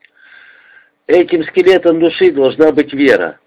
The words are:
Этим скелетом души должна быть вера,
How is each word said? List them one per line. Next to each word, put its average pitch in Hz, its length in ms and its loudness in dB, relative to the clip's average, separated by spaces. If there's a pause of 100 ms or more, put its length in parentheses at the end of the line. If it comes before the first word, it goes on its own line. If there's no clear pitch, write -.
(1080)
Этим 170 340 0
скелетом 175 560 0
души 170 320 0
должна 139 400 0
быть 143 220 -2
вера, 110 540 -2